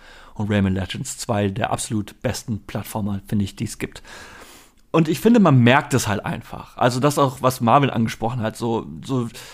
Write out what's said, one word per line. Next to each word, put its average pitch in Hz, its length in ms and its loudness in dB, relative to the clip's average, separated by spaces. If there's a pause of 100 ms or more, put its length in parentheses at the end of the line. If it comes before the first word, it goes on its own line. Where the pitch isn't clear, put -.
(360)
und 104 160 -4
Rayman 98 240 2
Legends, - 420 -6
zwei 104 320 -2
der 98 220 -2
absolut - 500 -6
besten 113 460 -6
Plattformer, 101 580 -6
finde 101 200 -2
ich, - 100 -8
die - 100 -8
es - 140 -10
gibt. - 240 -10 (880)
Und 165 160 2
ich 156 120 -2
finde, 233 200 6
man 156 200 6
merkt 123 340 6
es 123 140 0
halt 104 180 -2
einfach. - 520 -10
Also 123 220 2
das 143 200 0
auch, 131 220 0
was 127 200 0
Marvin 123 280 4
angesprochen 113 520 -2
hat, 110 160 -4
so, 113 280 -4 (200)
so 127 220 -2 (260)